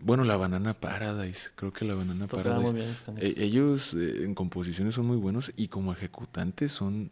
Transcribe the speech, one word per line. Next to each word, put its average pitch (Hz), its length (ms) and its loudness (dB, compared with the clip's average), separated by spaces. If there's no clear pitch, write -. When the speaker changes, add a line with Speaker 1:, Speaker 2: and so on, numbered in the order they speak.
Speaker 1:
bueno, 123 220 6
la 107 120 6
Banana 95 380 2
Paradise, 104 800 -4
creo 98 180 -6
que - 120 -6
la 104 100 0
Banana 92 320 -2
Speaker 2:
Tocaba 117 300 0
Speaker 1:
Paradise. 120 160 2
Speaker 2:
muy 117 80 -2
bien 113 100 -4
los 120 100 -8
Speaker 1:
Eh, - 40 -16
Speaker 2:
conejos. 104 340 -2
Speaker 1:
ellos, 131 560 4
eh, 82 300 0
en 98 100 -2
composiciones 90 640 -2
son 120 100 2
muy 120 100 2
buenos 107 400 -2
y 107 120 -2
como 95 240 -2
ejecutantes 92 800 -4
son 101 400 -2